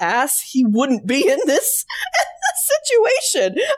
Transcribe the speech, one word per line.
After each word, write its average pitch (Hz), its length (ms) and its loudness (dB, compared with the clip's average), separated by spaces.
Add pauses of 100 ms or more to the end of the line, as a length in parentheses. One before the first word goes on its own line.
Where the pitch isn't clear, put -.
ass, 233 400 0
he 254 240 0
wouldn't 220 420 2
be 254 220 2
in 269 160 2
this, - 400 0 (160)
<laughs> 740 140 -6
in 698 120 0 (140)
this - 300 -2 (640)
situation. 190 240 0 (200)